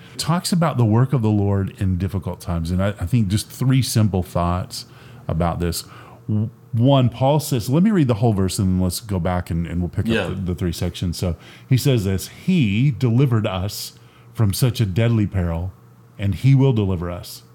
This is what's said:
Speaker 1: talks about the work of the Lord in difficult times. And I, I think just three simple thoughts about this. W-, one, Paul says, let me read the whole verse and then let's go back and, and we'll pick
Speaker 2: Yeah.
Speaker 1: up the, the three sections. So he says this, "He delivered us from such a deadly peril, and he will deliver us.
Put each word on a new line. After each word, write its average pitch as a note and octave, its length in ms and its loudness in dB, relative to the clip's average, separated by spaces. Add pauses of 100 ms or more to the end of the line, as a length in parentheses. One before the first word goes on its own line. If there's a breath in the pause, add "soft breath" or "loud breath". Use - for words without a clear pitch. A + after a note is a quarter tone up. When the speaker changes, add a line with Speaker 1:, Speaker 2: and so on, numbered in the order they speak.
(180 loud breath)
Speaker 1:
talks F3 340 -2
about E3 260 0
the A#2+ 80 4
work A#2 280 2
of B2+ 80 0
the A2 80 0
Lord G2 500 0
in F#2 180 0
difficult F#2 440 -4
times. E2+ 300 -4
And F#2 120 0
I, G#2 60 0 (100)
I F2+ 60 -4
think A2 220 2
just G#2 220 -2
three C3 320 2
simple G2+ 420 0
thoughts F2 640 -4 (420 loud breath)
about E2 320 -2
this. E2+ 240 -4 (440 loud breath)
W-, G#2+ 220 -2 (240)
one, B2+ 360 4
Paul C#3+ 300 2
says, B2 300 -4
let D#3 140 2
me A3+ 80 4
read E3 160 4
the A#2 80 2
whole A2+ 180 2
verse F#2+ 260 0
and G2 80 2
then F#2 140 2
let's F2+ 180 -2
go G2+ 200 -4
back F2+ 300 -2
and, E2 180 -2
and D#2+ 120 -4
we'll F2 100 -2
pick G2+ 180 -4
Speaker 2:
Yeah. A2 160 0
Speaker 1:
up E2+ 60 -4
the, F#2+ 120 -6
the F2+ 140 -4
three E2+ 180 -2
sections. F2 440 -4
So F2 180 -2 (340 loud breath)
he C3 80 4
says B2 260 2
this, F#2+ 260 -2
"He C#3 600 0
delivered A#2 560 2
us F#2 460 -6 (400 loud breath)
from G2+ 200 2
such B2 280 0
a A2 40 2
deadly A2 420 2
peril, F2 440 -2 (480)
and G2 160 -2
he C3+ 180 4
will C3+ 200 4
deliver F#2+ 360 0
us. - 340 -12 (100)